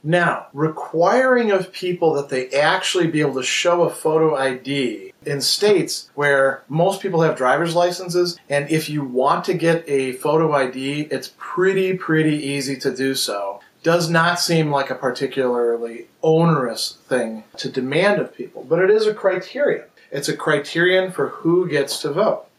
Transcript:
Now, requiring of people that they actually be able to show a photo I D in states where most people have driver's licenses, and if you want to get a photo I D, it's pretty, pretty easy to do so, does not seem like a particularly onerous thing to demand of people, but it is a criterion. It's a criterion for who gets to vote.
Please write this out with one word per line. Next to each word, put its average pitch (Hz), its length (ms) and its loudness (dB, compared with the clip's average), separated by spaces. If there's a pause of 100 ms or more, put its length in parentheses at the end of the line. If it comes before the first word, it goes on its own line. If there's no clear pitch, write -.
Now, 165 500 0
requiring 208 960 2
of 185 220 0
people 175 400 0
that 143 160 -4
they 127 220 -4
actually 170 560 2
be 151 120 0
able 143 140 2
to 127 100 -4
show 175 380 0
a 165 80 2
photo 156 460 2
I 135 180 0
D 123 580 -4 (140)
in 143 160 -4
states - 720 0
where 139 560 2
most 175 320 0
people 170 220 0
have 156 120 2
driver's 147 400 0
licenses, 175 720 0
and 143 220 -2
if 156 200 -2
you 151 140 -4
want 135 420 0
to 185 100 -2
get 165 340 2
a 135 240 0
photo 151 400 2
I 131 160 0
D, 139 420 -6
it's 127 260 -8
pretty, 185 600 0
pretty 156 400 0
easy 139 400 -4
to 127 180 -2
do 135 200 -2
so, 101 440 -6 (240)
does 165 260 2
not 170 300 2
seem 160 320 2
like 135 200 0
a 127 40 -4
particularly 120 1120 -2 (140)
onerous 160 760 2 (100)
thing 113 340 -2 (140)
to - 100 -8
demand 151 540 0
of - 140 -8
people, - 340 -14
but 165 100 2
it 185 120 4
is 214 160 4
a 214 60 0
criterion. 202 720 -2 (260)
It's 143 180 -6
a - 80 -4
criterion 175 720 0
for 135 180 -2
who 175 380 0
gets 143 360 -2
to 147 100 -4
vote. 208 320 0 (140)